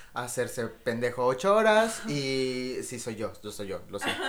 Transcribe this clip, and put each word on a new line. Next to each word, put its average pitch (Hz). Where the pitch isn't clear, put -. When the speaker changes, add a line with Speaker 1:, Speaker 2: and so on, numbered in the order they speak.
Speaker 1:
a 120
hacerse 120
pendejo 120
ocho 135
horas, 220
Speaker 2:
<laughs> 220
Speaker 1:
y 131
sí, 120
soy 113
yo, 101
yo 104
soy 101
yo, 90
lo 101
sé. -